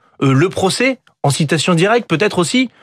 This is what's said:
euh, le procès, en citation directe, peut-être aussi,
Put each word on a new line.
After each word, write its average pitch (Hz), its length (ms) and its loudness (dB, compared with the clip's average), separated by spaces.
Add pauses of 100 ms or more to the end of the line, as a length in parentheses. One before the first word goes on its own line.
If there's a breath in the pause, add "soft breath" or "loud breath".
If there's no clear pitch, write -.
(220 soft breath)
euh, 135 120 2
le 156 160 2
procès, 247 500 -2 (240)
en 143 60 0
citation 160 440 0
directe, 202 360 0
peut-être 202 280 -2
aussi, 240 320 0 (140 loud breath)